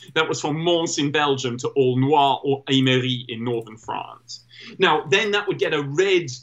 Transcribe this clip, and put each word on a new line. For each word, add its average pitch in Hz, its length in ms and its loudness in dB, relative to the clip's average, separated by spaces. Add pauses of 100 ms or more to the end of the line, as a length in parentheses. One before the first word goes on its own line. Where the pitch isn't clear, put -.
(140)
That 160 140 0
was 156 140 -4
from 156 180 -2
Mons 165 380 0
in 147 140 0
Belgium 135 460 0
to 143 200 -4
Aulnoy 135 680 4
or 139 220 0
Aymeries 131 640 2
in 117 140 -8
northern 113 340 -6
France. - 640 -12 (380)
Now, 156 260 2
then 202 260 2
that 202 160 0
would 165 120 -2
get 175 140 -2
a 151 80 0
red 170 480 0 (140)